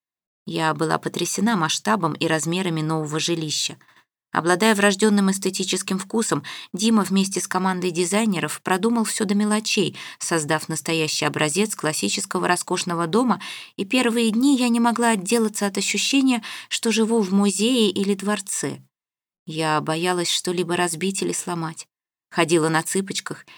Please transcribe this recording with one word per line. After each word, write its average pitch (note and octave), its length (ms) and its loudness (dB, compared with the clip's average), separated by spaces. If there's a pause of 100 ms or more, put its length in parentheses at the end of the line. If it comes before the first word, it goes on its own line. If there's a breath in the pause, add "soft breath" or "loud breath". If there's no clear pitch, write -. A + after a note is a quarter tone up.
(460)
Я D#3+ 300 -2
была D#3+ 240 0
потрясена F#3+ 560 0
масштабом E3+ 580 0
и E3 140 -2
размерами E3 540 0
нового D#3 380 -2
жилища. D#3+ 580 -2 (560 soft breath)
Обладая F3+ 400 4
врожденным G3+ 560 4
эстетическим F#3+ 720 -2
вкусом, F#3+ 440 -2 (300 loud breath)
Дима G#3+ 300 4
вместе F#3+ 360 2
с - 80 -4
командой F#3 440 0
дизайнеров F3 720 0
продумал A3 400 2
все G#3+ 220 -2
до G3 100 0
мелочей, G#3 600 0 (220 loud breath)
создав D#3 500 -2
настоящий D#3+ 580 -2
образец D3+ 500 0
классического F3+ 720 -2
роскошного F3 580 -2
дома, G3+ 340 2 (380 loud breath)
и G3 80 -4
первые A#3 460 2
дни B3+ 260 4
я A#3+ 120 2
не A#3 100 2
могла A#3 320 2
отделаться G#3+ 560 0
от G3 100 -4
ощущения, A#3+ 640 2 (260 loud breath)
что - 240 -2
живу A3 300 2
в F#3 100 -2
музее G3+ 600 4
или G3 240 0
дворце. G3 680 -4 (640)
Я D#3 360 0
боялась E3 500 0
что-либо F3 440 -2
разбить F3 460 -2
или F3 100 0
сломать. E3+ 540 -6 (460)
Ходила D#3+ 380 2
на D#3+ 120 2
цыпочках - 640 -6 (120)